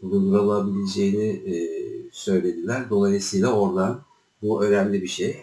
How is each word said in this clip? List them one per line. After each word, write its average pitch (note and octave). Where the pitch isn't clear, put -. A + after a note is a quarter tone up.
bulundurulabileceğini, G2
e, F#2
söylediler. F#2+
Dolayısıyla G2+
oradan F#2+
bu G#2+
önemli G2+
bir F2+
şey. -